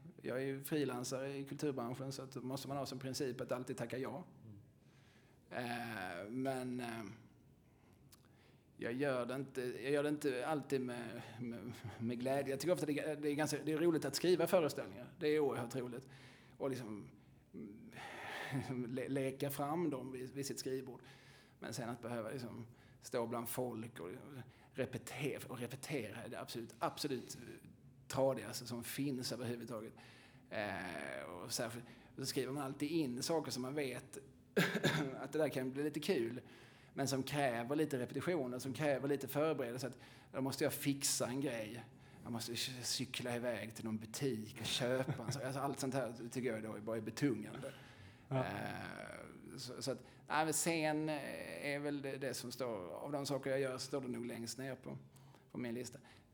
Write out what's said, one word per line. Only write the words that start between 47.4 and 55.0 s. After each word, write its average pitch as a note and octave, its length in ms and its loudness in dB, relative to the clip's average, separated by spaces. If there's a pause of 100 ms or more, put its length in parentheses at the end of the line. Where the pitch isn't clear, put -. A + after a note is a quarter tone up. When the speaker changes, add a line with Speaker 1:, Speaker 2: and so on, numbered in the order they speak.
Speaker 3:
Ja. C3+ 100 2
Speaker 1:
Eh, G2 1200 -4
så, B2 240 -6
så C3+ 100 0
att, B2 120 -4 (240)
nej, D#3 180 6
men D#3 80 4
scen D#3 560 4 (520)
är C#3+ 180 0
väl C#3+ 220 0
det, C3+ 160 -2
det C3+ 160 0
som A#2+ 180 -4
står, G#2+ 400 -2
av C#3 200 -4
de C#3 140 0
saker C3+ 240 2
jag C3+ 100 6
gör C3 180 2
står C3+ 240 -2
det B2+ 60 -4
nog A#2+ 180 -2
längst A#2 320 -4
ner C3 180 -4
på, C#3 220 -8 (540)